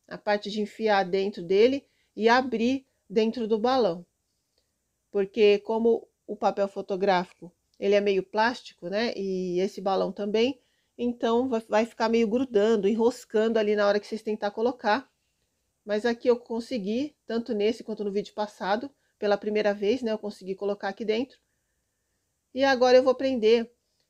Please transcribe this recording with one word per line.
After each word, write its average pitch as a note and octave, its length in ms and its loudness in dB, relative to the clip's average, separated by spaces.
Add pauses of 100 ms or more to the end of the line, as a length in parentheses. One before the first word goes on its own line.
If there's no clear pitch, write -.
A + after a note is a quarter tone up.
A E3+ 100 -12
parte G#3 320 -2
de G#3+ 100 -4
enfiar G#3 440 0
dentro F#3+ 400 -4
dele G#3+ 420 2 (300)
e G#3+ 120 2
abrir B3+ 560 0 (240)
dentro A3 380 -2
do A3 100 0
balão. G#3 480 0 (1080)
Porque G3+ 480 2
como A3+ 480 0 (180)
o G#3 80 -10
papel G3+ 320 -2
fotográfico, F#3 880 -2 (260)
ele G3+ 160 2
é G3+ 60 4
meio G3 240 0
plástico, A3 640 -4
né? G#3+ 280 -4
E F#3 440 -4
esse G3 200 -4
balão F#3+ 300 -2
também, A3 500 -2 (380)
então A#3+ 500 0
vai, A3+ 200 -2
vai G#3+ 180 2
ficar A3+ 220 -4
meio A3+ 180 2
grudando, G#3+ 640 2
enroscando A3+ 720 0
ali G#3 160 0
na G#3 100 2
hora G3+ 140 2
que - 80 -10
vocês A3 140 -8
tentar G#3+ 280 -4
colocar. A#3 580 -2 (760)
Mas G#3+ 220 -2
aqui A#3+ 240 -2
eu A#3+ 100 4
consegui, A#3 800 -6 (100)
tanto A#3 280 -4
nesse G#3 280 -2
quanto G#3+ 220 -10
no G3+ 80 -4
vídeo G3 220 -6
passado, G#3+ 560 -4 (280)
pela G3+ 200 0
primeira G#3 340 -2
vez, G#3 300 -2
né? A3 100 -4
Eu G#3+ 60 -4
consegui G3+ 360 -12
colocar G3+ 340 -6
aqui G3 180 -10
dentro. A3 320 -4 (1160)
E C4 80 -2
agora B3+ 360 6
eu B3+ 40 6
vou C4 120 2
prender A#3 580 2 (380)